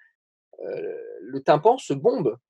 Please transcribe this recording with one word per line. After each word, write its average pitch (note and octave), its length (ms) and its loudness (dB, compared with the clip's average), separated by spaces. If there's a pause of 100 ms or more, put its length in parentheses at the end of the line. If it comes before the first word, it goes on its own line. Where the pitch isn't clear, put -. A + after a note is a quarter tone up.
(600)
euh, F2+ 360 -8 (240)
le C3 220 -10
tympan F3 340 6
se - 160 -4
bombe, C#3+ 440 0 (140)